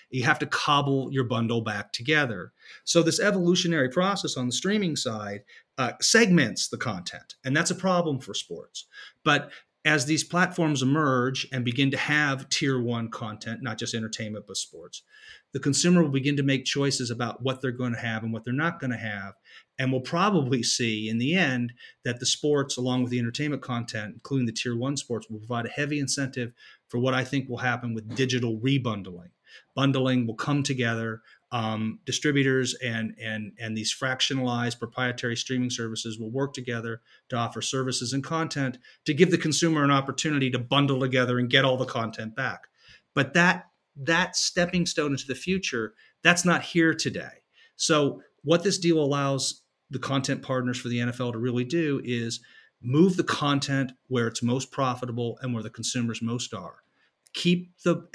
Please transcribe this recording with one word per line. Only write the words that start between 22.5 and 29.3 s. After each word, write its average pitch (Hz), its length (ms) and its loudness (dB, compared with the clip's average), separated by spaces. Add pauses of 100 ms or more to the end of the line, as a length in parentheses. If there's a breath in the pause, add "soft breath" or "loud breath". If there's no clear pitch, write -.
along 127 240 0
with 117 80 -2
the 123 80 0
entertainment 127 420 -2
content, 117 540 -8
including 131 320 -2
the 110 60 -2
tier 120 220 -4
one 135 220 -2
sports, 113 320 -6
will 110 100 -10
provide 117 280 -4
a - 40 -10
heavy 147 280 -2
incentive 135 560 -4 (340 loud breath)
for 120 100 -4
what 127 140 2
I 127 120 0
think 127 260 -2
will 117 80 -6
happen 120 340 -2
with 107 220 -8
digital 120 460 0
rebundling. 110 720 -2 (440 loud breath)